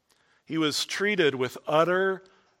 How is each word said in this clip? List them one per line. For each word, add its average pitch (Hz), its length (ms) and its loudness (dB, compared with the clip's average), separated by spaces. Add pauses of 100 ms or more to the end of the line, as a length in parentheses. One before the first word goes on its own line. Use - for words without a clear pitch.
(440)
He 160 140 -6
was 151 260 -2
treated 180 520 0
with 123 200 -4 (100)
utter 180 580 2 (360)